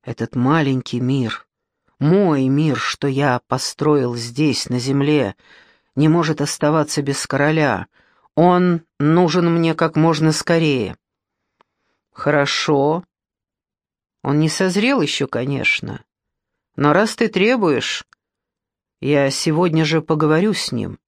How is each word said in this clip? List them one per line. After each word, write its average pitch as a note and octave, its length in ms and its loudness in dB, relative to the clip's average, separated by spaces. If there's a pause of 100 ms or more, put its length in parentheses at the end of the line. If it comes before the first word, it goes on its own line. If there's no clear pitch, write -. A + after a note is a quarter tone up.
Этот A#2+ 320 -8
маленький C3 640 0
мир, B2+ 440 -2 (540)
мой D3+ 480 2
мир, C#3 320 0
что - 300 -4
я C3+ 400 0
построил C3+ 680 0
здесь, A#2+ 540 -2
на B2+ 100 -2
земле, C3+ 560 0 (600)
не D3+ 140 4
может D#3 320 2
оставаться D3+ 640 -2
без C#3 240 -4
короля. C#3+ 600 0 (480)
Он F3+ 480 4 (160)
нужен E3+ 540 2
мне E3 220 0
как D#3+ 220 0
можно D#3 360 2
скорее. D3+ 640 0 (1160)
Хорошо. D3 920 -2 (1160)
Он C#3+ 160 0
не D#3 100 2
созрел G3 540 0
ещё, - 240 -4
конечно. B2+ 800 -4 (720)
Но D3 160 2
раз G#3 240 0
ты A3+ 120 0
требуешь, G3 760 0 (960)
я C#3 300 0
сегодня D#3+ 540 0
же D#3 160 0
поговорю D#3 540 0
с - 180 -6
ним. G#2+ 360 -8